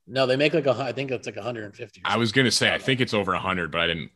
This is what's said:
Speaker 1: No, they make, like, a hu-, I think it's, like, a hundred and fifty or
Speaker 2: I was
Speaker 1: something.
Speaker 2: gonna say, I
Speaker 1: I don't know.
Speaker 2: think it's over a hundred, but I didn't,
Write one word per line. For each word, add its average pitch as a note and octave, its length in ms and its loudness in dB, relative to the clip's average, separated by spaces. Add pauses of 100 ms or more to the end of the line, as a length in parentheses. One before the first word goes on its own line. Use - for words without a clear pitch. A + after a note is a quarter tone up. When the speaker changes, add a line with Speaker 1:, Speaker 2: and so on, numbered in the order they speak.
Speaker 1:
No, C3+ 180 0
they B2+ 120 2
make, D3 180 2
like, D3+ 120 2
a C3+ 60 4
hu-, A#2 100 -2
I B2+ 100 -4
think C3 180 -6
it's, A#2+ 160 -6
like, A2+ 100 -10
a G2+ 60 -10
hundred A2+ 220 -8
and G2+ 100 -14
fifty - 260 -16
or - 60 -20
Speaker 2:
I G2 100 2
was A#2 120 4
Speaker 1:
something. B2 140 4
Speaker 2:
gonna A#2+ 100 4
say, - 140 2
I - 20 6
Speaker 1:
I F#2+ 60 2
don't E2 80 -2
know. - 40 -12
Speaker 2:
think C3 140 0
it's B2 120 -2
over F#2+ 220 0
a F2 60 -2
hundred, F2+ 320 -2
but E2 80 -2
I E2+ 80 2
didn't, E2 260 -6